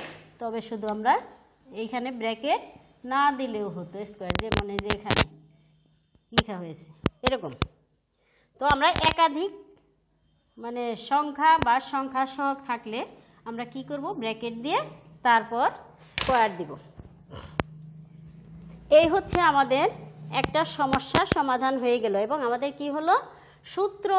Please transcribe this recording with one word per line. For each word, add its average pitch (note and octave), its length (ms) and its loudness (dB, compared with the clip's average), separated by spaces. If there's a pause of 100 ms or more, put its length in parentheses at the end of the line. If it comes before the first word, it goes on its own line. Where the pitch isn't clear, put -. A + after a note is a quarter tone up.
(420)
তবে A3+ 180 -6 (100)
শুধু G#3+ 160 -8 (100)
আমরা A3+ 180 2 (680)
এইখানে B3 280 -6 (120)
ব্র্যাকেট A3+ 400 -2 (500)
না C4+ 100 2 (180)
দিলেও G#3+ 360 -4
হতো F3 200 -12 (160)
স্কয়ার, G3+ 300 -2
যে A3 60 -2 (100)
মানে G3+ 160 -4 (100)
যে G3+ 140 0
এখানে G3+ 260 2 (1120)
লেখা G#3 260 -2
হয়েছে D#3+ 280 -16 (360)
এরকম। F3+ 260 0 (1080)
তো - 20 -8 (100)
আমরা C#4 160 2 (200)
একাধিক E4 420 0 (1120)
মানে A#3+ 200 -6 (280)
সংখ্যা D4 400 4 (160)
বা A#3+ 80 4 (180)
সংখ্যা C4+ 300 -2 (120)
সহগ C#4 220 -2 (120)
থাকলে A#3 300 -6 (500)
আমরা A#3 240 -8
কি C4+ 160 -10
করব? C#4+ 160 -8 (160)
ব্র্যাকেট A3+ 340 -6 (100)
দিয়ে E4+ 140 0 (480)
তারপর A#3 400 2 (460)
স্কয়ার A3+ 360 2 (100)
দিব। D#3 120 -8 (2250)
এই E4 140 8
হচ্ছে F#4+ 240 2 (140)
আমাদের C#4 360 4 (540)
একটা D4+ 200 2 (160)
সমস্যা C4+ 440 2 (140)
সমাধান C4 380 0 (100)
হয়ে B3 200 2
গেল। G3+ 120 0 (120)
এবং C#4+ 100 -2 (100)
আমাদের B3 320 -2
কি D4 160 -6
হলো? D#4+ 200 2 (580)
সূত্র G4+ 460 -4